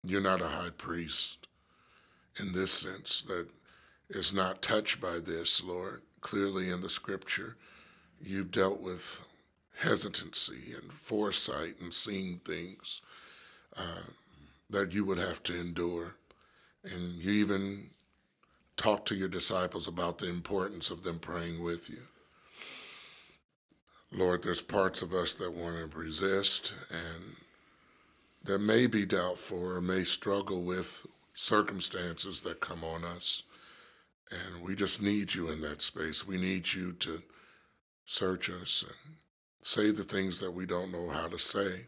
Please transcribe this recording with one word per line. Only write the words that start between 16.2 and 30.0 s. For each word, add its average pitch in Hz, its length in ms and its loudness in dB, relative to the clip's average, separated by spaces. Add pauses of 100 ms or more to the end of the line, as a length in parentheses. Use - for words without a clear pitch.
And 87 380 -6
you 95 100 0
even 101 580 2 (880)
talked 107 320 4
to 107 60 0
your 95 120 0
disciples 90 600 2
about 87 300 -2
the 92 120 -4
importance 92 600 -2
of 87 140 -8
them 85 160 -4
praying 85 440 -4
with 85 260 -4
you. - 100 -12 (2000)
Lord, 90 320 4
there's 87 180 2
parts 95 400 2
of 87 120 -4
us 90 200 2
that 90 200 -4
want 85 380 -6
to 78 60 -10
resist 95 760 2 (140)
and 82 460 -8 (1080)
that 98 160 2
may 113 280 6
be 104 180 2
doubtful 90 540 0
or 90 220 -2
may 92 220 2